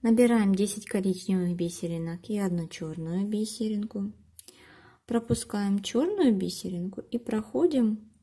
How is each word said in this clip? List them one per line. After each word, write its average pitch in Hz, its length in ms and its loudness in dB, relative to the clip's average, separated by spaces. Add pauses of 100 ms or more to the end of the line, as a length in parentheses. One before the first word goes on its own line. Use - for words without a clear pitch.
Набираем 226 500 6
десять 208 320 0
коричневых 185 680 0
бисеринок 170 720 -6
и 214 80 -2
одну 175 300 -2
черную 165 580 -6
бисеринку. 214 880 -4 (920)
Пропускаем 208 760 -2
черную 294 540 2
бисеринку 185 640 -6
и - 180 -8
проходим 233 920 0 (120)